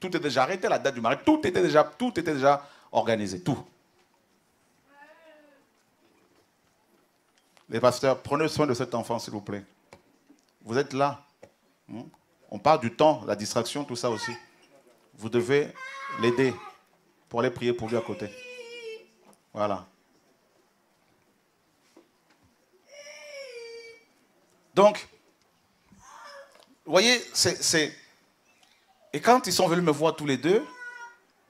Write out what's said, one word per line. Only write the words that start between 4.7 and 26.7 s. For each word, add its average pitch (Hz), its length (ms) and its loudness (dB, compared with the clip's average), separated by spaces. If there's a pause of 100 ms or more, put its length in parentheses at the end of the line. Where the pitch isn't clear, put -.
Les 113 100 -4
pasteurs, 123 420 4
prenez 151 280 -2
soin 151 180 0
de 131 80 0
cet 127 180 -4
enfant, 117 280 -4
s'il 120 120 -12
vous 107 80 -8
plaît. 101 240 -10 (1000)
Vous 113 160 -4
êtes 139 140 -2
là. 135 300 0 (640)
Hmm ? 113 160 -14 (480)
On 107 80 -10
parle 147 220 4
du 117 160 -4
temps, 123 280 4
la 104 120 -2
distraction, 113 480 -4
tout 131 100 -8
ça 120 160 -2
aussi. 110 220 -6 (840)
Vous 107 140 -10
devez 123 440 2 (480)
l'aider 120 320 2 (760)
pour 117 100 -4
aller 123 120 2
prier 120 220 -2
pour 117 160 -6
lui 120 80 -2
à 113 40 0
côté. 104 280 -8 (1200)
Voilà. 101 340 -4 (4000)
Donc, 208 320 4 (1800)